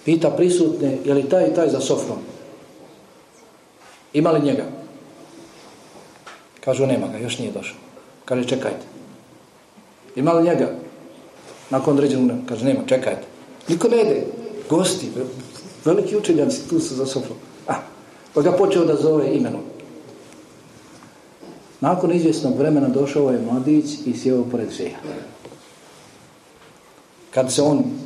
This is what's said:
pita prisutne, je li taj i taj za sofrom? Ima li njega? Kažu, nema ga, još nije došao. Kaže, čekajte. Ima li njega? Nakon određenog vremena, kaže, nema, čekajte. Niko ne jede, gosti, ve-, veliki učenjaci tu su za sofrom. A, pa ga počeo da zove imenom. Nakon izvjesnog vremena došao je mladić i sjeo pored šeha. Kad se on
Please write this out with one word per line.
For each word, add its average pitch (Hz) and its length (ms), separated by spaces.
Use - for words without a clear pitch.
pita 156 260
prisutne, 151 720
je 139 100
li 139 140
taj 180 200
i 156 60
taj 165 140
za 131 120
sofrom? 120 380
Ima 165 180
li 147 140
njega? 139 200
Kažu, 131 260
nema 110 220
ga, 104 100
još 117 200
nije 107 140
došao. - 240
Kaže, 123 200
čekajte. - 400
Ima 147 160
li 165 120
njega? 156 240
Nakon 135 240
određenog 131 300
vremena, 120 240
kaže, 117 160
nema, 135 220
čekajte. - 360
Niko 170 200
ne 233 80
jede, 139 300
gosti, - 460
ve-, 127 80
veliki 196 320
učenjaci 147 520
tu 160 120
su - 140
za 131 120
sofrom. - 300
A, 135 60
pa 151 80
ga 175 100
počeo 185 320
da 156 120
zove 147 400
imenom. 120 240
Nakon 175 320
izvjesnog 151 460
vremena 143 300
došao 139 420
je 120 100
mladić 127 440
i 123 120
sjeo 127 320
pored 113 260
šeha. - 220
Kad 127 220
se 143 100
on 143 220